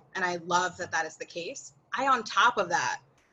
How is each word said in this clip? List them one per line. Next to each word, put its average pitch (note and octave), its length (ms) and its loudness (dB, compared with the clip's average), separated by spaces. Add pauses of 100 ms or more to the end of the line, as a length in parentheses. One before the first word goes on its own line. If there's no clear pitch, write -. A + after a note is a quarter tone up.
(160)
And F#3 80 0
I F3 220 -2
love F3 320 0
that F3 120 -8
that D#3+ 160 0
is D#3 100 -12
the D#3 80 -12
case. F3+ 500 -10 (220)
I, C4+ 120 0
on B3+ 160 4
top A3 340 4
of F#3+ 120 0
that, C3+ 300 0 (320)